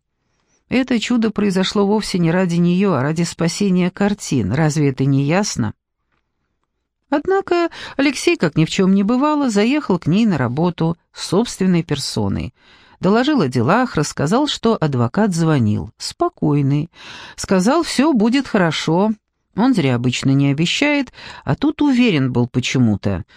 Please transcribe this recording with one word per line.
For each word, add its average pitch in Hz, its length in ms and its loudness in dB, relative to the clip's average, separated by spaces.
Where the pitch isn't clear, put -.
Это 254 280 0
чудо 226 320 0
произошло 202 560 0
вовсе 202 320 -2
не 165 120 2
ради 175 260 2
неё, 175 380 2
а 123 80 0
ради 160 220 0
спасения 180 680 0
картин. 151 640 -2
Разве 151 360 2
это 135 160 -2
не 139 200 2
ясно? 147 500 -2
Однако 349 580 0
Алексей, 294 400 0
как - 200 -2
ни 160 80 4
в - 60 -2
чём 190 240 2
не 202 80 2
бывало, 269 480 0
заехал 208 480 0
к - 80 -10
ней 202 200 2
на 175 120 2
работу 160 580 -2
собственной 185 680 -2
персоной. 117 720 -6
Доложил 247 400 2
о 143 80 0
делах, 147 480 0
рассказал, 175 520 -2
что - 320 -2
адвокат 151 540 0
звонил. 120 640 0
Спокойный. 147 920 -2
Сказал, 214 460 0
всё 302 300 2
будет 240 360 2
хорошо. 180 640 0
Он 254 180 2
зря 135 200 2
обычно 123 360 0
не 139 200 4
обещает, 269 640 0
а 139 100 -2
тут - 280 -2
уверен 233 500 2
был 120 160 0
почему-то. 107 760 0